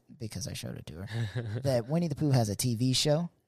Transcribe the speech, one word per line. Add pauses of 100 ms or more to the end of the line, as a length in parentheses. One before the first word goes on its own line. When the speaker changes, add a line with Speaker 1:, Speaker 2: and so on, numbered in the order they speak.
(180)
Speaker 1:
because
I
showed
it
to
her,
Speaker 2:
<laughs>
Speaker 1:
that
Winnie
the
Pooh
has
a
T
V
show, (180)